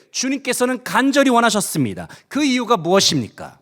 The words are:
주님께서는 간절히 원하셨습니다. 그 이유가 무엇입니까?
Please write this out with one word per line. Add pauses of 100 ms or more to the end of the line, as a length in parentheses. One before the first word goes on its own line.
(100)
주님께서는
간절히
원하셨습니다. (200)
그
이유가
무엇입니까?